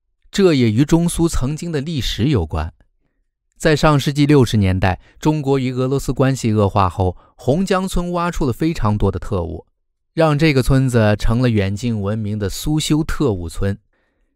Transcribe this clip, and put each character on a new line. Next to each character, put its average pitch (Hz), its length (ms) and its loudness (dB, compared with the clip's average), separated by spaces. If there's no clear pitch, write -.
这 185 240 4
也 120 160 4
与 117 140 2
中 170 240 2
苏 170 180 0
曾 151 300 -2
经 170 160 -8
的 147 80 -4
历 151 200 -6
史 - 260 -2
有 98 200 0
关。 78 260 -6
在 156 160 2
上 151 240 4
世 143 140 -2
纪 143 140 2
六 139 180 6
十 117 120 0
年 95 220 2
代， 92 220 0
中 151 240 -2
国 139 160 0
与 127 140 -4
俄 127 160 -2
罗 135 100 -2
斯 131 140 -6
关 131 240 0
系 113 160 -2
恶 104 160 2
化 95 200 2
后， 92 280 -2
洪 180 320 -2
江 190 220 -2
村 175 240 -4
挖 175 180 -2
出 165 160 -2
了 120 60 0
非 160 200 -2
常 104 240 0
多 101 140 0
的 92 80 -6
特 90 240 -6
务， 82 240 -10
让 156 260 2
这 156 140 4
个 131 100 4
村 131 260 2
子 107 300 2
成 113 220 2
了 127 80 2
远 101 260 0
近 110 260 -4
闻 104 180 -4
名 104 200 -6
的 98 120 -4
苏 156 280 -4
修 151 240 0
特 143 300 -2
务 87 160 -6
村。 98 300 -4